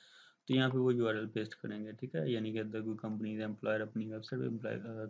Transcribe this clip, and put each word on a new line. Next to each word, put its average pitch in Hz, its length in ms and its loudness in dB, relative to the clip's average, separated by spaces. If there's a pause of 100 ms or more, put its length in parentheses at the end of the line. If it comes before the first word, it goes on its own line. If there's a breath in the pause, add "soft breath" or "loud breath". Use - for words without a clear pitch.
(480 loud breath)
तो 127 60 2
यहाँ 131 160 6
पे 127 80 2
वो 127 140 6
URL 113 340 4
paste 110 280 -4
करेंगे, 107 400 -6
ठीक 131 220 -8
है। 151 160 2
यानी 110 220 0
कि 113 60 0
अगर 110 220 -2
कोई 110 140 -2
company 107 440 -2
या 110 60 -2
employer 107 360 0
अपनी 110 240 -4
website 110 360 -4
पे 131 60 0
अप्लाई, 110 280 -2
अ, 110 340 -6